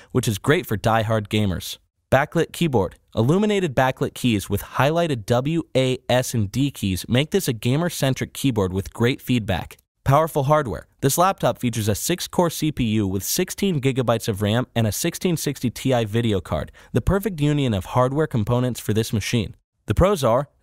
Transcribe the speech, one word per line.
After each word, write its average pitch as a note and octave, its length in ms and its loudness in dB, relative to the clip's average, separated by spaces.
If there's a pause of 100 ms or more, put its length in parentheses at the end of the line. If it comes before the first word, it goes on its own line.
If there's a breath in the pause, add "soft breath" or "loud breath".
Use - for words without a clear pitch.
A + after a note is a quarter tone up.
(140 loud breath)
which B2 160 0
is G2+ 80 0
great C#3+ 280 2
for G#2+ 120 -4
die-hard A2 500 0
gamers. G#2 500 -2 (320)
Backlit D3+ 440 0
keyboard. A#2+ 420 0 (200)
Illuminated F3+ 600 2
backlit C3 380 0
keys A2 360 0
with G2+ 120 -2
highlighted D3+ 640 0
W, C3 380 0 (120)
A, B2+ 220 2 (100)
S, B2+ 260 0
and G#2 160 0
D C3+ 220 0
keys F#2 380 -2
make C3 220 2
this F#3+ 180 0
a B2+ 40 2
gamer-centric C3+ 800 -2
keyboard G#2+ 380 0
with F#2+ 220 -4
great A#2+ 280 0
feedback. G2+ 560 -2 (280)
Powerful D3+ 380 2
hardware. C3+ 440 0 (140)
This C#3 160 2
laptop E3+ 420 2
features A2+ 300 -2
a G2+ 60 2
six-core - 540 -4
C D#3 220 -4
P C3 140 -2
U G#2+ 200 0
with F#2+ 180 -2
sixteen F#3 580 -2
gigabytes A#2+ 480 0
of G2+ 120 -2
ram A2 320 0
and A2+ 140 0
a G2+ 60 0
sixteen E3+ 420 -2
sixty C#3 340 -4
Ti A#2+ 360 0
video G#2+ 340 0
card, - 320 -4 (220 loud breath)
the C3 80 2
perfect F#3+ 400 0
union C#3+ 320 2
of F#2 140 -2
hardware C3+ 400 0
components B2 520 -2
for - 140 -2
this A2 180 -2
machine. - 420 -2 (340)
The G#2+ 60 2
pros F3 300 2
are B2+ 240 2 (160)